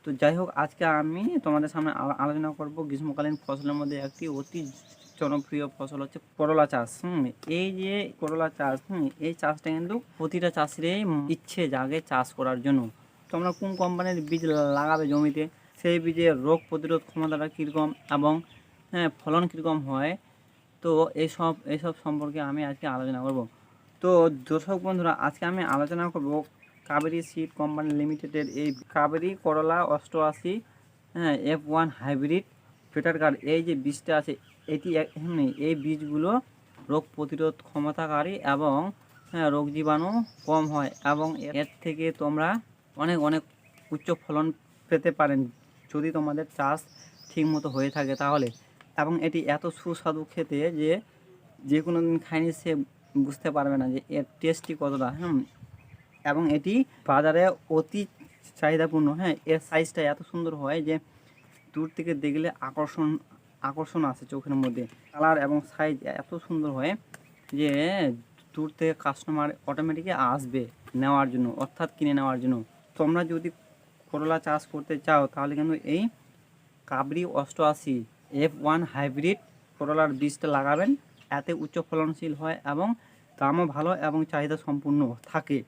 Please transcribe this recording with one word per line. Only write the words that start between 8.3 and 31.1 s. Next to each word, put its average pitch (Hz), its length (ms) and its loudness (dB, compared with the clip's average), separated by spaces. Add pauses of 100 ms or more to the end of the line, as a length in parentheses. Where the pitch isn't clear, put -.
চাষ, 135 180 0 (100)
হুম, 175 180 -2 (220)
এই 170 140 -2
চাষটা 156 340 -2
কিন্তু 175 200 -4 (220)
প্রতিটা 170 400 0
চাষিরই 160 440 0 (320)
ইচ্ছে - 280 -6 (120)
জাগে 135 260 -2 (120)
চাষ 127 160 2 (100)
করার 131 280 0
জন্য। 139 160 4 (480)
তোমরা 175 200 -2 (100)
কোন 196 120 -4 (100)
কোম্পানির 180 360 0 (120)
বীজ 165 140 -2 (340)
লাগাবে 156 340 2
জমিতে, 147 320 2 (360)
সেই 175 240 2
বীজের 165 300 4 (140)
রোগ 160 120 6 (100)
প্রতিরোধ 156 400 0
ক্ষমতাটা 156 460 -2
কীরকম 151 340 -2 (260)
এবং, 147 180 4 (580)
হ্যাঁ, 175 180 0 (120)
ফলন 165 280 2
কীরকম 160 280 -2 (100)
হয়, 139 240 -2 (720)
তো 165 80 2 (320)
এইসব, 165 300 0 (200)
এইসব 160 200 -4 (100)
সম্পর্কে 147 360 -4 (100)
আমি 147 200 -4
আজকে 139 160 -10 (100)
আলোচনা 131 300 -4
করব। 135 140 -2 (640)
তো 180 80 2 (400)
দর্শক 160 360 0
বন্ধুরা, 180 280 2 (140)
আজকে - 240 -4
আমি 185 100 -2 (140)
আলোচনা 170 380 0
করব 143 180 -2 (540)
কাবেরী 156 340 0 (100)
সিড 160 200 -6 (100)
কোম্পানি 151 300 -2 (100)
লিমিটেডের 147 480 -4 (140)
এই 151 80 0 (260)
কাবেরী 160 360 2 (140)
করলা 160 320 2 (180)
অষ্টআশি, 156 580 -2 (640)